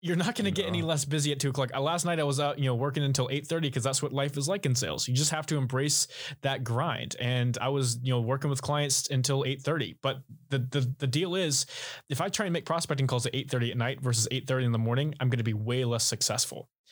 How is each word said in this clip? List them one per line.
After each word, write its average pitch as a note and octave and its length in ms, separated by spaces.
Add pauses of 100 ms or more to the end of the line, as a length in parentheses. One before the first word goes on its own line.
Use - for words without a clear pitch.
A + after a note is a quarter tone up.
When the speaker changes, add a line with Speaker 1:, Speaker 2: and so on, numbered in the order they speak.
Speaker 1:
you're F3 140
not F3+ 200
gonna G3+ 140
Speaker 2:
You F#3+ 60
Speaker 1:
get F#3+ 120
any F3 140
Speaker 2:
know? D#3+ 60
Speaker 1:
less D#3 160
busy D3 280
at C#3 80
two C#3+ 100
o'clock. C3+ 240
Uh, C3+ 80
last E3+ 240
night E3+ 140
I D#3 40
was C#3+ 160
out, C#3+ 200
you C#3 60
know, B2+ 100
working C#3 260
until C#3 300
eight C#3+ 160
thirty D#3+ 240
'cause B2+ 100
that's C3 220
what C#3+ 100
life C#3 240
is C#3+ 100
like F#3+ 200
in B2+ 80
sales. D#2 320
You B2 80
just D3+ 160
have D#3 160
to D#3 100
embrace C3+ 500 (340)
that C3+ 220
grind. A#2+ 560
And B2 400
I B2 100
was, C3 340
you B2+ 100
know, B2 80
working C3+ 300
with C3+ 100
clients D3 480
until C3+ 360
eight C#3 180
thirty. C#3 400
But C3+ 180 (280)
the, C#3 100
the, B2+ 400
the C#3+ 80
deal E3 260
is, E3+ 320 (420)
if C#3 140
I F#3+ 80
try G#3 160
and F3 80
make E3+ 120
prospecting D3+ 420
calls B2+ 180
at - 80
eight - 160
thirty A#2+ 220
at - 60
night B2+ 220
versus A#2 300
eight B2+ 160
thirty C3 200
in A#2+ 80
the A#2 40
morning, B2 420
I'm C3 120
gonna A#2+ 100
be A2 140
way A#2+ 300
less A#2 180
successful. - 640 (220)